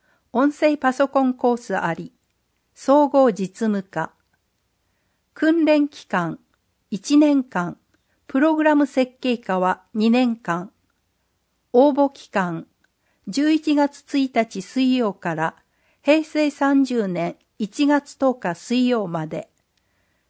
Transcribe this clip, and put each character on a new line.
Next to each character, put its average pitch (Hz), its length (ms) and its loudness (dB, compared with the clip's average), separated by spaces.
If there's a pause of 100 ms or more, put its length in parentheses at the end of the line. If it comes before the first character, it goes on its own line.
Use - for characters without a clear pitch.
(320)
音 285 220 0
声 302 240 0
パ 262 160 0
ソ 277 160 0
コ 269 140 0
ン 254 100 0
コ 247 200 0
ー 233 40 -2
ス 196 200 -6
あ 170 160 -4
り、 170 200 -12 (600)
総 277 360 2
合 269 220 4
実 190 360 -6
務 202 160 -2
科。 - 300 -8 (1200)
訓 320 320 2
練 294 240 4
期 - 160 -20
間、 170 340 -4 (500)
一 277 280 0
年 294 260 4
間、 180 340 -6 (500)
プ 262 120 -2
ロ 311 160 2
グ 311 80 0
ラ 302 120 4
ム 294 100 2
設 262 340 -2
計 247 180 -2
科 185 220 -4
は 185 240 -2 (100)
二 220 160 0
年 240 260 2
間。 180 360 -8 (1040)
応 269 180 6
募 277 200 0
期 - 180 -20
間、 170 380 -4 (600)
十 277 240 0
一 311 240 0
月 285 420 -2
一 269 160 0
日 226 280 -2
水 254 340 0
曜 220 180 -2
か 165 220 -8
ら 156 200 -4 (460)
平 311 220 2
成 302 260 -2
三 277 340 2
十 233 240 -2
年 175 300 -6 (220)
一 277 280 -2
月 285 280 0
十 262 200 0
日 180 200 -6
水 247 320 -2
曜 226 200 -2
ま 165 200 -6
で。 160 220 -12 (800)